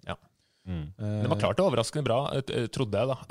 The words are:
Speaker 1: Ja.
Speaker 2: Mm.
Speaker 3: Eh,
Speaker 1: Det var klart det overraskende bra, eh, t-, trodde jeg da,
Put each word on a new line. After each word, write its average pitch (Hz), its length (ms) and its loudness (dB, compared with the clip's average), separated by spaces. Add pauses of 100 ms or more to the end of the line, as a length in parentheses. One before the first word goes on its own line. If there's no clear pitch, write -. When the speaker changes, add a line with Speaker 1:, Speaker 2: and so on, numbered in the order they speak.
Speaker 1:
Ja. - 80 -6 (520)
Speaker 2:
Mm. 92 320 -6
Speaker 3:
Eh, 107 220 -2
Speaker 1:
Det 123 80 0
var - 80 2
klart 101 200 2
det 185 80 4
overraskende 135 380 2
bra, 123 320 2
eh, 135 60 0
t-, 120 260 -2
trodde 107 300 -2
jeg 117 100 2
da, 131 100 -2 (140)